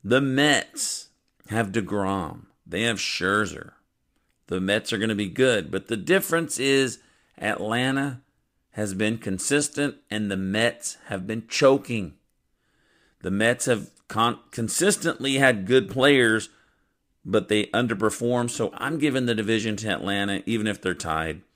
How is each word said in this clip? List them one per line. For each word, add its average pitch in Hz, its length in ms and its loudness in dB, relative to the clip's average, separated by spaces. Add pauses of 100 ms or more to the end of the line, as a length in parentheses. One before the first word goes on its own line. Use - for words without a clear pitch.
The 120 160 4
Mets 139 880 0 (400)
have 104 240 -2
DeGrom. 98 720 -4 (180)
They 92 180 -4
have 117 160 -2
Scherzer. 95 760 -2 (760)
The 92 140 -4
Mets 101 320 -2
are 110 60 -4
gonna 110 180 -2
be 101 120 -4
good, 110 440 2
but 95 160 -6
the 117 80 -4
difference 165 640 0
is 135 400 2 (360)
Atlanta 123 840 -2 (520)
has 104 220 -4
been 107 240 0
consistent 143 800 -2 (120)
and 107 220 -4
the 95 60 -2
Mets 101 680 -2
have 95 200 -8
been 110 220 -8
choking. 123 680 2 (1080)
The - 80 -4
Mets 113 340 2
have 113 260 -2 (180)
con-, 117 320 0 (100)
consistently 135 880 0
had 123 300 4
good 117 220 4
players, 120 640 4 (720)
but 95 240 0
they 107 180 2
underperform, 117 840 0
so - 260 -4
I'm 147 220 -4
giving 135 280 0
the 117 80 0
division 107 420 0
to 107 120 -6
Atlanta, 101 560 -2
even 110 220 -2
if 101 160 -4
they're 92 100 0
tied. 80 500 -4 (140)